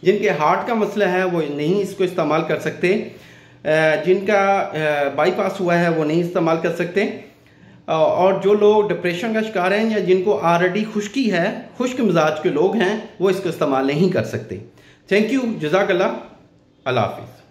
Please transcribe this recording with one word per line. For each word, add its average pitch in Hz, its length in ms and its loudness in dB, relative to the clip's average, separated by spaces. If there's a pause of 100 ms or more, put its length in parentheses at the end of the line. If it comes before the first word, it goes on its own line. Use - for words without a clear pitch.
जिनके 202 260 2
heart 160 380 0
का 233 80 -2
मसला 208 300 0
है 180 200 0
वो 175 160 -2
नहीं 147 400 -2
इसको 190 220 -4
इस्तेमाल 160 380 0
कर 151 180 -2
सकते, 185 520 -2 (460)
अ, - 120 -6 (360)
जिनका, 196 540 2
अ, 147 560 -2
bypass 190 460 0
हुआ 175 140 2
है 175 160 2
वो 160 120 0
नहीं 160 180 0
इस्तेमाल 165 360 0
कर 170 140 -2
सकते, 175 300 -2
अ, - 920 -10
और 170 500 2
जो 196 120 2
लोग 208 340 4
depression 175 460 -4
का 220 80 0
शिकार 196 320 -2
हैं 220 180 0
या 214 80 0
जिनको 185 460 2
already 180 480 2
खुश्की 208 300 -2
है, 202 540 -2
खुश्क 254 220 -4
मिजाज 165 440 2
के 185 60 2
लोग 160 260 2
हैं, 220 340 -2 (120)
वो 190 80 2
इसको 185 200 -2
इस्तेमाल 139 380 0
नहीं 156 220 2
कर 131 140 0
सकते। - 380 -8 (480)
Thank 214 240 2
you, 226 260 -2
Jazakallah, 185 500 0 (760)
Allah 127 180 0
Hafiz। - 480 -10